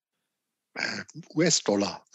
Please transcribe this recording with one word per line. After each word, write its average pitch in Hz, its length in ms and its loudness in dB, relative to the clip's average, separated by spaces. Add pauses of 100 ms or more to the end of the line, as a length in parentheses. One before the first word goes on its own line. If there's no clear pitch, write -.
(760)
Äh, - 80 -8 (520)
U-S-Dollar. 104 720 2 (100)